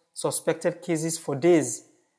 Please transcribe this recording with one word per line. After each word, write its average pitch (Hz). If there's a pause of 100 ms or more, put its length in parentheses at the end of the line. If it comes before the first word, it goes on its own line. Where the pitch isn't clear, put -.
(140)
suspected 165
cases 165
for -
days 139 (340)